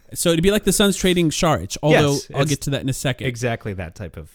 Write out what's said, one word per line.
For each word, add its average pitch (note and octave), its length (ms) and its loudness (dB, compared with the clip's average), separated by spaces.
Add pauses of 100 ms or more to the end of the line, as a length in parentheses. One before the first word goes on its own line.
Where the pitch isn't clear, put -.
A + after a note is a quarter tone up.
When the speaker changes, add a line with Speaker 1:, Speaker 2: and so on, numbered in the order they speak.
(120)
Speaker 1:
So - 180 0
it'd E3 120 2
be G3 80 4
like G#3 140 0
the F#3+ 80 2
Suns G3+ 240 2
trading F3 340 2
Saric, C3+ 500 -2
although D3+ 320 4
Speaker 2:
Yes, C#3+ 220 -6
Speaker 1:
I'll C#3 60 0
Speaker 2:
it's D3+ 100 2
Speaker 1:
get C#3 100 -2
to - 100 -6
that C3+ 100 -4
in C3+ 80 -4
a C3 40 -2
second. - 340 -4
Speaker 2:
exactly A#2 460 -4
that F2 220 -10
type F2 220 -14
of D#2 180 -16